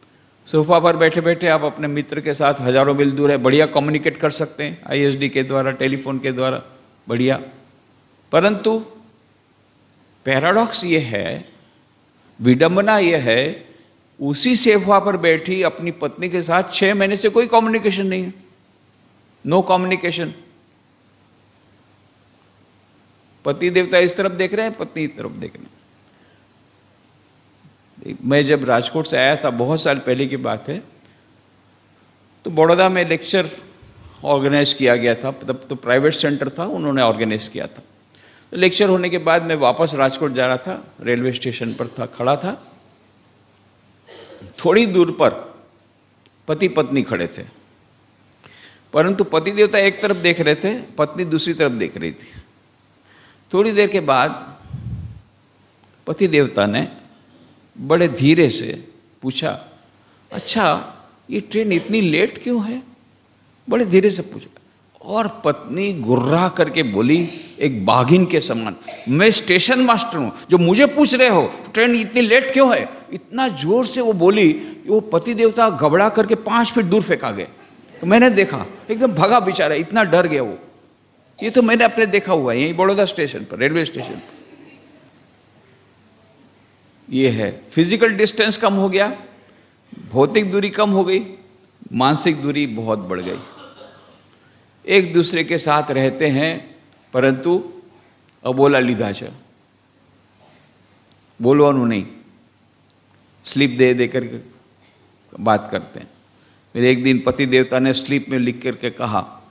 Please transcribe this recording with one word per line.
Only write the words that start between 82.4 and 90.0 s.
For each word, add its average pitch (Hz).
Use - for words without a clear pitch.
है, 120
यहीं 160
बड़ौदा 196
स्टेशन 156
पर, -
रेलवे 156
स्टेशन -
पर। -
ये 131
है, 110
फिजिकल 190
डिस्टेंस 214
कम 202
हो 196
गया, 196